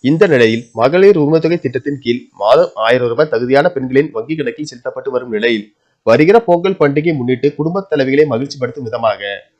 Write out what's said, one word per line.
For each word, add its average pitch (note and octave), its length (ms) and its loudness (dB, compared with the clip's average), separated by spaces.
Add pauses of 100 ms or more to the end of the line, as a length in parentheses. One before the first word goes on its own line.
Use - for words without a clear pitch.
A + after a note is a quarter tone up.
இந்த D#3+ 220 2
நிலையில் A#2 320 2 (140)
மகளிர் F3+ 420 4
உரிமைத்தொகை D#3+ 440 0
திட்டத்தின் C3 400 -6
கீழ் A#2+ 160 -2 (200)
மாதம் C3 320 4 (140)
ஆயிரம் B2 260 2
ரூபாய் D3+ 220 0
தகுதியான B2+ 420 2
பெண்களின் C3+ 400 0
வங்கி B2 240 -6
கணக்கில் C#3+ 300 -8
செலுத்தப்பட்டு B2+ 440 -10
வரும் B2 220 -4
நிலையில் A2 280 -2 (460)
வருகிற D#3 280 4 (100)
பொங்கல் F3+ 340 0
பண்டிகை D3+ 380 0
முன்னிட்டு B2 300 -2 (100)
குடும்பத் F3 320 -4
தலைவிகளை C#3+ 400 2
மகிழ்ச்சிப்படுத்தும் B2+ 580 -8
விதமாக A2 320 -4 (380)